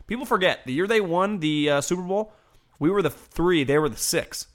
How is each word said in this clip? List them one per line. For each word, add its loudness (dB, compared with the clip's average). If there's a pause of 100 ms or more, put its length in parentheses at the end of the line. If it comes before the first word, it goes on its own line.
People -6
forget, 2
the -6
year -2
they 2
won -2
the, 0
uh, 2
Super -4
Bowl, -4 (460)
we 2
were 2
the 2
three, 0
they 2
were 0
the -12
six. -4